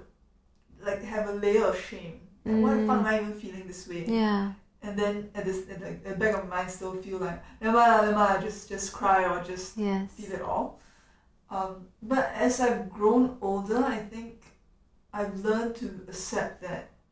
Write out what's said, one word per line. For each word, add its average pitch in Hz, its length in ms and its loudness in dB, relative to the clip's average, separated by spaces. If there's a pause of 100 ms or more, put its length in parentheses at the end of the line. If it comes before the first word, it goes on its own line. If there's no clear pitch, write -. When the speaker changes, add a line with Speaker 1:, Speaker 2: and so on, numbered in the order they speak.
(840)
Speaker 1:
like, 202 200 -4
have 214 260 -4
a 202 40 -4
layer 202 320 4
of 185 140 2
shame. 175 420 -12 (260)
Like, 220 180 4
"Why 220 100 6
the 214 120 2
fuck 208 140 4
am 214 40 2
Speaker 2:
Mm. 214 40 2
Speaker 1:
I 214 120 2
even 208 140 -6
feeling 185 320 -12
this 180 200 -14
way?" 170 220 -8
Speaker 2:
Yeah. 208 440 2 (300)
Speaker 1:
And 202 160 -6
then 208 360 -2
at 202 100 -6
this, 185 240 -4
at 190 120 -14
the, 170 80 -10
at 170 160 -12
the 196 100 -8
back 214 240 2
of 185 100 -8
my 180 80 -6
mind, 180 140 -4
still 185 240 -8
feel 185 240 -8
like, 170 240 -6 (180)
"Never 220 160 4
mind, 226 300 8
never 208 100 2
mind, 196 260 4
just, - 260 -8
just - 260 -8
cry 190 340 4
or 175 160 -2
just 185 320 -10
Speaker 2:
Yes. 196 360 -2
Speaker 1:
feel 202 200 -12
it 180 80 -6
all." - 380 -4 (720)
Um, 190 380 -6 (140)
but 262 320 0
as 247 260 2
I've 220 300 2
grown 233 520 4
older, 196 420 0
I 226 140 0
think 226 420 -12 (720)
I've 196 320 -4
learned 226 320 2
to 233 100 -8 (220)
accept - 540 -6
that - 280 -8 (220)